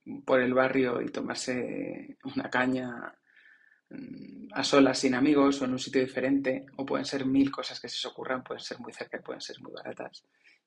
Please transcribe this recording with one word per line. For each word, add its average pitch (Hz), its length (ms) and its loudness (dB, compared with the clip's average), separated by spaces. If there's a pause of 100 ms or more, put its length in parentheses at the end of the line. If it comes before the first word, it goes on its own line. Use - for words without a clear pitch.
(260)
por 131 160 6
el 127 120 2
barrio 131 480 2
y 120 80 -4
tomarse - 1120 -6
una 131 260 -6
caña, 127 680 -2 (760)
mm, - 640 -14
a 135 100 -2
solas, 135 360 6
sin 127 160 2
amigos 139 460 6
o 131 40 -2
en 127 60 -2
un 127 80 -2
sitio - 220 0
diferente, 131 640 0 (120)
o 139 80 -4
pueden 139 200 -2
ser 135 200 -4
mil 139 260 4
cosas - 280 -8
que 120 100 -12
se - 80 -8
os - 140 -4
ocurran, 123 320 -6
pueden 120 200 -10
ser - 160 -8
muy 117 140 -12
cerca 120 240 -10
y - 40 -8
pueden - 200 -12
ser - 200 -14
muy - 100 -16
baratas. - 520 -12 (440)